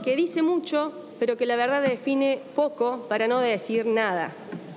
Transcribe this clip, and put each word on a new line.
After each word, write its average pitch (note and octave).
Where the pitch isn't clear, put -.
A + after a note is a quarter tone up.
que C4
dice E4+
mucho, D#4
pero A#3
que B3
la A#3+
verdad B3+
define C4+
poco, B3
para A3
no B3
decir A3+
nada. G#3+